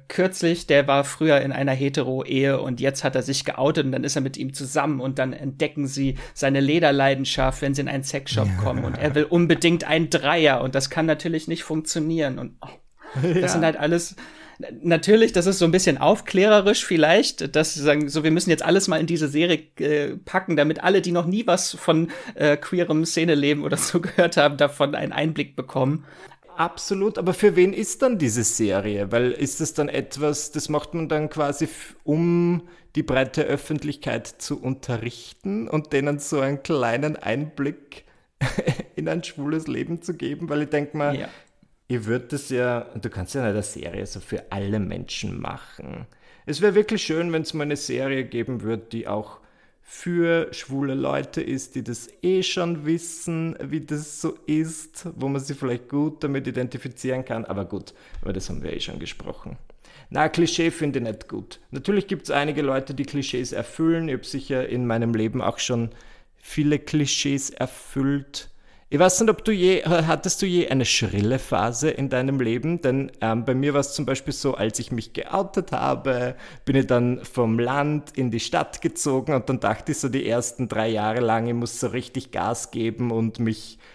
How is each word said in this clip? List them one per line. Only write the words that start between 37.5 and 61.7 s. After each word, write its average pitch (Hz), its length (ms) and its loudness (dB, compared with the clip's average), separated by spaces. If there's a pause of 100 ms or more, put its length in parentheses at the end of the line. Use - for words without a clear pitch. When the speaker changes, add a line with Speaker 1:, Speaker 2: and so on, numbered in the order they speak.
Speaker 2:
<laughs> 135 60 0 (500)
in 160 140 -4
ein 165 160 -2
schwules 151 420 -4
Leben 160 340 -4
zu 180 120 -8
geben? 156 340 -6
Weil 147 160 0
ich 147 60 -6
denk 143 240 -2
mal, 147 240 0
Speaker 1:
Ja. - 100 -8 (640)
Speaker 2:
ich 120 160 -2
würd 120 260 -2
das 143 180 -6
ja, 123 360 0 (160)
du 117 80 -6
kannst 92 260 -8
ja 135 60 -2
nicht 113 100 0
eine 104 120 0
Serie 95 420 -8
so 98 160 -12
für - 300 -8
alle 101 280 -2
Menschen 90 640 -6
machen. - 640 -12 (380)
Es 147 160 -4
wär 202 120 6
wirklich 214 300 4
schön, 165 300 0
wenn's 160 200 -2
mal 151 100 -2
eine 147 120 -2
Serie 131 480 -2
geben 117 380 -4
würd, 110 320 -4
die 113 160 -6
auch 107 300 -6 (480)
für 170 640 0
schwule 135 440 -4
Leute 139 460 -2
ist, - 340 -6
die 120 80 -6
das - 260 -10 (140)
eh 185 180 2
schon 170 460 -2
wissen, 165 760 -4
wie 143 200 -6
das 151 380 -8
so 160 120 -4 (160)
ist, 160 680 -4
wo 131 120 -4
man 139 120 -2
sich 139 180 -8
vielleicht 123 320 -4
gut 151 340 -2
damit 135 240 -2
identifizieren 127 760 -6
kann. 113 220 -6
Aber 98 200 -6
gut, - 280 -10 (300)
über 101 100 -4
das 92 160 -6
haben 71 140 -6
wir 80 100 -6
eh - 60 -6
schon - 180 -8
gesprochen. - 600 -12 (520)
Na, 147 180 2
Klischee 165 440 2
finde 143 280 -2
ich 120 60 -4
nicht 107 240 -8
gut. - 300 -12 (100)
Natürlich 196 380 -2